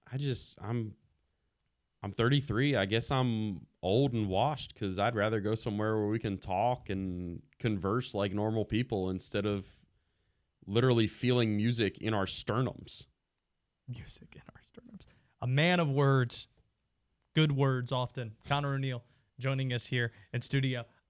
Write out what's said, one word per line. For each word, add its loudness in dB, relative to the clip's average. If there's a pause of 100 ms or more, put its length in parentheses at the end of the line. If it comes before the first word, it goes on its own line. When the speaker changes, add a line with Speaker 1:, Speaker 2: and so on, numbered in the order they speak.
(100)
Speaker 1:
I -6
just, -4
I'm, -4 (1040)
I'm -8
thirty-three. 2
I 2
guess -2
I'm 0 (160)
old 4
and 0
washed -2
'cause -4
I'd 2
rather 2
go 0
somewhere -2
where 0
we 0
can -2
talk -2
and -6 (160)
converse 0
like 0
normal 0
people -2
instead -4
of -2 (1000)
literally 4
feeling 2
music 0
in -2
our 2
sternums. -4 (840)
Speaker 2:
Music -14
in -20 (120)
our -20
sternums. -20 (360)
A -2
man 4
of 2
words. 4 (880)
Good 6
words 0
often. -4 (180)
Connor -2
O'Neill -4 (380)
joining -2
us -4
here 0 (200)
in -2
studio. 0 (260)